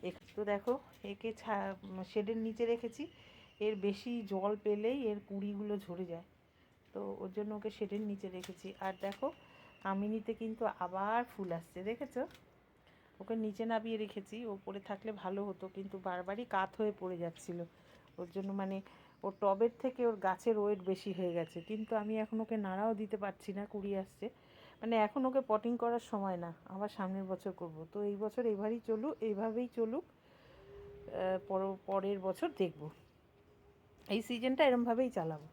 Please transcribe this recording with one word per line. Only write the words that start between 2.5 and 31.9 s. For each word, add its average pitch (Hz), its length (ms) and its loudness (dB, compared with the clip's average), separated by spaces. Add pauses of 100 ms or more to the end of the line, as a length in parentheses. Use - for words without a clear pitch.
রেখেছি, 233 420 0 (520)
এর 214 160 2
বেশি 202 460 0
জল 196 420 2
পেলেই 214 440 4
এর 208 200 0
কুঁড়িগুলো 202 500 -2
ঝরে 180 280 -4
যায়, 170 180 -8 (680)
তো 196 260 -4
ওর 190 120 -6
জন্য 208 240 -4
ওকে 208 140 -4
শেডের 202 320 -4
নিচে 202 280 -4
রেখেছি। 185 500 -10
আর 190 220 -2
দেখো, 196 260 -2 (560)
কামিনীতে 214 500 0
কিন্তু 226 300 -2 (160)
আবার 196 440 2
ফুল 196 280 -4
আসছে, 165 320 -6
দেখেছো? 247 440 -2 (920)
ওকে 226 160 -2
নিচে 220 300 0
নামিয়ে 226 320 2
রেখেছি, 208 480 -6
ও 202 200 -4
পড়ে 196 140 -6
থাকলে 202 320 -6
ভালো 196 340 -2
হতো, 190 220 -6
কিন্তু 196 320 -8
বারবারই 190 460 -2
কাত 190 320 2
হয়ে 214 220 2
পড়ে 185 180 -4
যাচ্ছিল, 170 420 -6 (580)
ওর 180 180 -6
জন্য, 196 180 -2
মানে, 196 280 -2 (420)
ওর 196 160 -2
টবের 208 400 6
থেকে 262 280 -2
ওর 226 80 4
গাছের 196 420 2
ওয়েট 208 260 4
বেশি 190 300 0
হয়ে 175 200 2
গেছে। 170 280 0
কিন্তু 220 340 -2
আমি 214 220 2
এখন 220 220 0
ওকে 220 180 0
নাড়াও 202 360 2
দিতে 214 240 -2
পারছি 196 360 -4
না, 202 120 -4
কুঁড়ি 202 300 -4
আসছে, 190 340 -4 (520)
মানে, 226 140 2
এখন 220 300 4
ওকে 262 220 6
পটিং 233 300 4
করার 233 340 2
সময় 196 260 0
না, 170 160 -6 (120)
আবার 196 240 -4
সামনের 190 340 -2
বছর 185 280 -2
করব। 160 420 -8
তো 208 100 -2
এই 208 120 0
বছর 214 300 0
এইভাবেই 214 340 2
চলুক, 226 420 0
এইভাবেই 220 540 0
চলুক, 233 300 2
আহ, - 1400 -4
পর-, 190 380 0
পরের 196 340 2